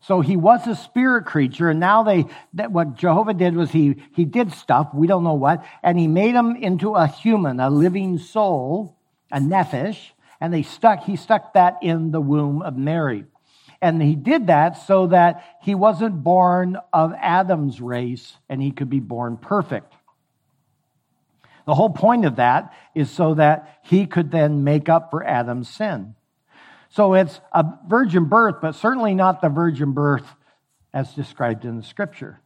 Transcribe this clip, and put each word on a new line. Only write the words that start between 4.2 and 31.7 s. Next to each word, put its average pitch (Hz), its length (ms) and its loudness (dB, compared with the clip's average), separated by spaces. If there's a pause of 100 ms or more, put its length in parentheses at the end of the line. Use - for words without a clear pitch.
did 202 260 -2
stuff, 143 400 -2
we 147 140 2
don't 180 180 2
know 165 100 0
what, 147 300 0 (180)
and 180 160 2
he 165 100 2
made 196 260 2
him 240 220 0
into 202 380 -4
a 170 120 4
human, 165 520 -2
a 127 120 0
living 180 480 0
soul, 175 800 -4 (340)
a 139 60 -4
nephesh, 165 720 -4 (320)
and 170 100 -4
they 160 100 -2
stuck, - 420 0
he 196 120 -6
stuck - 380 -4
that 180 260 4
in 165 300 -2
the 156 100 -2
womb 147 400 -2
of 165 160 -8
Mary. 139 480 -4 (560)
And 165 220 0
he 151 120 2
did 220 340 -2
that 165 280 4
so 190 300 2
that 175 360 4 (200)
he 202 120 -4
wasn't 196 480 0
born 180 560 2 (140)
of 165 260 2
Adam's 170 640 -2
race 123 540 -8 (140)
and 135 140 -6
he 139 80 -2
could 139 180 -8
be 135 120 -2
born 117 360 -8
perfect. 147 560 -6 (1700)
The 151 80 2
whole 196 160 2
point 226 340 2
of 131 120 0
that 123 360 0 (220)
is 147 160 -2
so 160 240 0
that 151 480 2
he 185 240 2
could 165 240 -2
then 151 340 0
make 147 240 0
up 165 220 2
for 156 120 -6
Adam's 120 460 -4
sin. 113 460 -8 (760)
So 202 240 2
it's 190 280 0 (120)
a 165 120 2 (220)
virgin 180 400 2
birth, 214 360 2
but 160 140 -6
certainly 226 380 -2
not 185 280 0
the 165 60 2
virgin 147 440 -2
birth 143 420 -2 (600)
as 131 180 -6
described 120 520 -6
in 117 120 -8